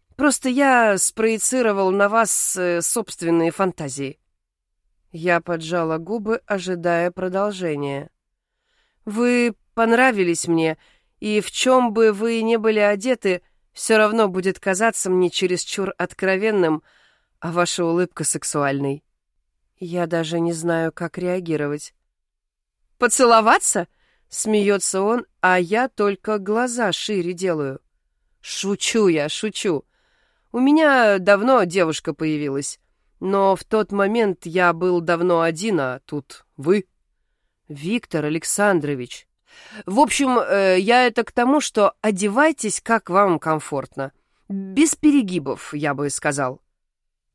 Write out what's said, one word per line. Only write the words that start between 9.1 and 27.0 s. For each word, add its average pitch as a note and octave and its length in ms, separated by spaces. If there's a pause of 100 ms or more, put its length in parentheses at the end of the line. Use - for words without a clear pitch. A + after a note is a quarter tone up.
понравились A3+ 680
мне, D#3+ 320 (440)
и G#3+ 180
в - 120
чем B3+ 420
бы A3 180
вы A3+ 300
ни A3+ 160
были G#3+ 220
одеты, G#3 640 (300)
все - 260
равно G#3+ 300
будет F#3 320
казаться G3 500
мне F3+ 200
чересчур F#3 680
откровенным, F#3+ 840 (560)
а E3 140
ваша F3 320
улыбка E3+ 400
сексуальной». C#3 800 (720)
Я F3 280
даже E3 360
не E3+ 100
знаю, E3 400
как - 260
реагировать. E3 760 (1040)
«Поцеловаться?» — A#3 880 (400)
смеется G3+ 720
он, A3+ 240 (140)
а F#3 220
я G#3+ 260
только G#3 520
глаза A3+ 520
шире F#3 400